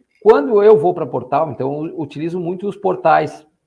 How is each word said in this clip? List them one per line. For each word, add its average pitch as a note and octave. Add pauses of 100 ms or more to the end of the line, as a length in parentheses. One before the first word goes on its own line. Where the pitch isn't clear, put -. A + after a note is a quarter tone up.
(220)
quando A#3+
eu G#3+
vou E3+
pra D#3+
portal, C3
então, C#3
eu E3+
utilizo D#3+
muito F3+
os G3
portais D#3 (220)